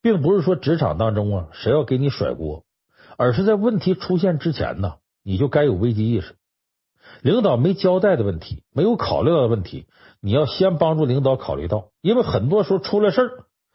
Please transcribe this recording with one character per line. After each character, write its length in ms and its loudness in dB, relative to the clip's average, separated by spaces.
并 220 2
不 140 4
是 60 2
说 120 2
职 220 0
场 200 0
当 200 0
中 200 -2
啊， 160 -6
谁 200 -2
要 100 2
给 160 -2
你 100 0
甩 260 -4
锅， 300 -10
而 160 2
是 120 0
在 100 4
问 260 0
题 140 0
出 220 -2
现 220 0
之 140 -2
前 280 -6
呢， 180 -6
你 140 -4
就 100 0
该 160 2
有 80 2
危 200 0
机 180 -2
意 100 0
识。 160 -16
领 200 2
导 140 2
没 180 2
交 240 2
代 160 2
的 80 0
问 160 -2
题， 240 -12
没 120 0
有 100 2
考 280 -2
虑 80 2
到 100 2
的 80 2
问 160 0
题， 240 -14
你 100 -6
要 160 2
先 320 0
帮 180 2
助 80 2
领 200 0
导 100 4
考 220 -6
虑 100 -6
到， 220 -4
因 140 2
为 80 2
很 260 -2
多 140 2
时 100 0
候 60 2
出 220 -2
了 100 4
事 120 2
儿， 220 -6